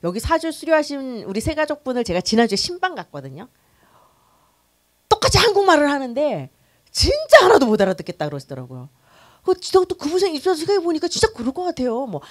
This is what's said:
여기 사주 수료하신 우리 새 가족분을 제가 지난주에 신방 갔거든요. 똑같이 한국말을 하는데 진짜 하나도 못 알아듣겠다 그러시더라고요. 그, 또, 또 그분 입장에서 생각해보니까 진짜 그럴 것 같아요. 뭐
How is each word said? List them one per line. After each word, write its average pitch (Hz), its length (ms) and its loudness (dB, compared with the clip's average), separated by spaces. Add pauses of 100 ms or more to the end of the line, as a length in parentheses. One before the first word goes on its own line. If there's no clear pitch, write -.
여기 175 160 -4
사주 320 320 0
수료하신 294 760 -2
우리 196 120 -4
새 311 140 -4
가족분을 294 480 -4
제가 180 180 -2
지난주에 214 360 2
신방 359 400 -4
갔거든요. 147 520 -14 (1600)
똑같이 - 300 2
한국말을 370 520 4
하는데 254 600 -2 (400)
진짜 587 540 4
하나도 359 220 6
못 214 140 2
알아듣겠다 180 480 -2
그러시더라고요. 131 600 -12 (560)
그, 370 100 2 (200)
또, 370 100 6
또 359 120 -6
그분 311 220 -4 (160)
입장에서 349 200 0
생각해보니까 330 540 -2
진짜 - 200 0
그럴 254 240 -4
것 359 120 -6
같아요. 254 420 -4
뭐 165 240 -10